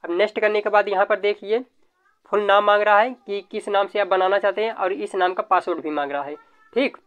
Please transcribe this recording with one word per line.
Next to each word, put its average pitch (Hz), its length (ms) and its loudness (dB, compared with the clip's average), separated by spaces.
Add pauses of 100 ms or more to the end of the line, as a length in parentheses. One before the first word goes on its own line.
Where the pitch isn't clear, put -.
अब 165 80 -8
नेक्स्ट 202 280 0
करने 214 220 2
के 214 80 -4
बाद 208 200 2
यहाँ 196 160 2
पर 202 140 0
देखिए 202 400 -2 (720)
फुल 208 120 0
नाम 202 220 4
मांग 208 180 4
रहा 208 160 4
है 247 180 2
कि 202 240 -8 (100)
किस 208 180 -8
नाम 202 180 0
से 208 120 -4
आप 202 80 0
बनाना 190 320 2
चाहते 202 240 0
हैं 226 100 -2
और 190 200 -4
इस 208 220 -8
नाम 185 180 0
का 180 100 -4
पासवर्ड 175 380 0
भी 151 100 -6
मांग 143 200 -4
रहा 143 120 -6
है, 147 120 -10 (380)
ठीक। - 340 -2